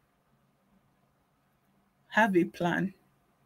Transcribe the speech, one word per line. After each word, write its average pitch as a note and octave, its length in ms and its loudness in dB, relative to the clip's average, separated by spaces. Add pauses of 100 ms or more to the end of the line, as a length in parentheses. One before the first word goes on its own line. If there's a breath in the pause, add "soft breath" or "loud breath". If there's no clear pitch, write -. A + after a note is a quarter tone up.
(2000)
have G#3 300 2
a E3+ 80 2
plan. F3 480 -4 (520)